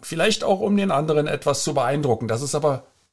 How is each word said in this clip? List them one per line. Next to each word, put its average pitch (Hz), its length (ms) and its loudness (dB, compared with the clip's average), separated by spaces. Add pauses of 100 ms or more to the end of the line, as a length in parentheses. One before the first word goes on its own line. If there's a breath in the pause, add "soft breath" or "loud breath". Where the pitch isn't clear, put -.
Vielleicht 196 420 -2
auch, 196 160 2
um 202 160 2
den 196 140 0
anderen 151 360 2
etwas 143 380 -2
zu 156 80 -2
beeindrucken. 135 560 0
Das 117 140 -2
ist 143 120 -4
aber 147 300 0 (280)